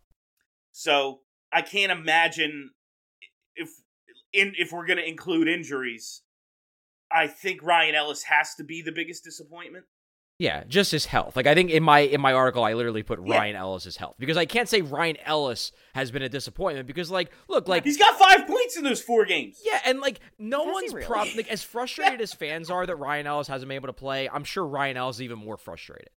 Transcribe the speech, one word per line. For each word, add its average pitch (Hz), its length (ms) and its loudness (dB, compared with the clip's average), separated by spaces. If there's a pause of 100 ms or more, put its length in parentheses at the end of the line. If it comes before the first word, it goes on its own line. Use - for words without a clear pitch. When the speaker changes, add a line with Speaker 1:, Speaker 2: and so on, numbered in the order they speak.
(720)
Speaker 1:
so 139 480 0 (320)
I 170 80 2
can't 196 300 0
imagine 156 800 0 (840)
if, 160 140 -10 (640)
in, 196 240 2
if 170 160 -2
we're 170 140 -8
gonna 180 140 2
include 160 460 0
injuries, 131 760 -6 (880)
I 160 160 2
think 185 360 -8
Ryan 160 320 4
Ellis 147 280 -2
has 151 320 0
to 156 80 -12
be 165 180 -10
the 156 100 -8
biggest 165 320 -8
disappointment. 165 640 -20 (520)
Speaker 2:
Yeah, 85 300 -4
just 185 240 2
his 151 140 -2
health. - 320 -2
Like, 131 100 2
I 147 80 8
think 180 160 4
in 160 100 4
my, 147 180 8
in 143 200 4
my 135 140 4
article, 127 320 4
I 107 80 2
literally 113 300 -2
put 92 220 -6
Speaker 1:
Yeah. 110 120 2
Speaker 2:
Ryan 104 180 0
Ellis's 92 400 -8
health - 240 -12
because 139 160 -2
I 170 100 0
can't 233 220 -2
say 214 140 2
Ryan 151 420 -2
Ellis 143 480 -2 (220)
has 131 180 -4
been 135 120 -6
a 131 40 -4
disappointment 135 600 -6
because, 156 220 -8
like, 180 220 -4 (160)
look, 262 220 0
like 180 160 2
Speaker 1:
He's 294 120 2
got - 220 8
five 381 260 10
points 480 300 -2
in 320 80 -6
those 254 180 0
four 226 220 4
games. 147 400 -4
Speaker 2:
Yeah, 440 220 0
and, 262 160 2
like, 269 180 -4 (180)
no 226 200 -6
Speaker 3:
Has 302 100 -2
he - 60 -4
Speaker 2:
one's 381 200 -6
Speaker 3:
really? 175 140 -10
Speaker 2:
prob-, 214 200 -2 (100)
like, 220 100 -6
as 220 160 -6
Speaker 1:
<laughs> - 0 -
Speaker 2:
frustrated 254 560 -2
as 214 140 -6
fans 160 360 -8
are 180 160 -2
that 175 120 -6
Ryan 143 300 -4
Ellis 147 200 -2
hasn't 135 220 -8
been 135 80 -8
able 131 100 -10
to 127 60 -8
play, 135 340 -6
I'm 147 160 -8
sure 175 240 -6
Ryan 139 300 -4
Ellis 127 200 -6
is 123 40 -10
even 117 180 -10
more 107 160 -12
frustrated - 600 -18